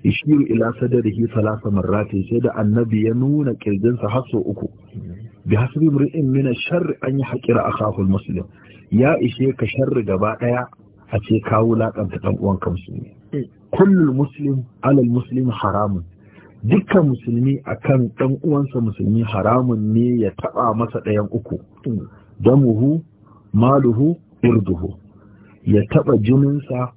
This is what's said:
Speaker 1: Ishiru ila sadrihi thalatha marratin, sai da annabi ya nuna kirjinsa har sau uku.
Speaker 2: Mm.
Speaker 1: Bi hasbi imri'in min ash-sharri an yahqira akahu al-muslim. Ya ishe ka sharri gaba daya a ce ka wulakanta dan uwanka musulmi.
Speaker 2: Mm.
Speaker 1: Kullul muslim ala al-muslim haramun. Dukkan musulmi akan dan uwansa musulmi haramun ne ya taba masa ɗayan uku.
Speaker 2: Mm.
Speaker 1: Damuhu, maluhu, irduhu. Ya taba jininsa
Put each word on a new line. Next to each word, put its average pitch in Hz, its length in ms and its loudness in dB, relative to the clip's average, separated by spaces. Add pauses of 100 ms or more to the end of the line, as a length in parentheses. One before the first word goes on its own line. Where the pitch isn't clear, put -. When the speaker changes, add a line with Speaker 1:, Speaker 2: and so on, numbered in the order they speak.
Speaker 1:
Ishiru 143 440 2
ila 113 320 0
sadrihi 113 480 0
thalatha 107 440 -2
marratin, 98 580 -2
sai 117 100 -2
da 120 140 0
annabi 110 520 0
ya 113 80 0
nuna 135 420 0
kirjinsa 107 520 -2
har 127 240 -2
sau 113 80 0
uku. - 300 -4 (240)
Speaker 2:
Mm. 101 320 -14 (200)
Speaker 1:
Bi 98 100 2
hasbi 127 320 0
imri'in 143 440 0
min 135 160 2
ash-sharri 151 540 -2
an 135 180 -2
yahqira 120 460 0
akahu 104 360 -2
al-muslim. 95 440 -2 (460)
Ya 131 280 4
ishe 131 380 0
ka 120 80 -2
sharri 127 400 -2
gaba 101 340 0
daya 123 280 -2 (440)
a 107 80 -2
ce 110 220 0
ka 110 200 2
wulakanta 110 600 0
dan 98 160 -2
uwanka 98 320 -2
musulmi. - 420 -10 (220)
Speaker 2:
Mm. 139 120 -4 (260)
Speaker 1:
Kullul 180 420 4
muslim 139 500 -2 (200)
ala 135 180 4
al-muslim 123 500 0
haramun. 101 520 -2 (600)
Dukkan 180 480 2
musulmi 123 540 -2
akan 123 520 0
dan 135 240 0
uwansa 143 400 -2
musulmi 110 400 0
haramun 110 720 0
ne 120 300 2
ya 98 80 -2 (100)
taba 113 320 -2
masa 113 280 -4
ɗayan 104 280 -2
uku. - 300 -8 (260)
Speaker 2:
Mm. 113 220 -6 (320)
Speaker 1:
Damuhu, 131 640 4 (500)
maluhu, 131 640 4 (280)
irduhu. 98 500 0 (680)
Ya 104 180 2 (120)
taba 139 240 2
jininsa 131 800 0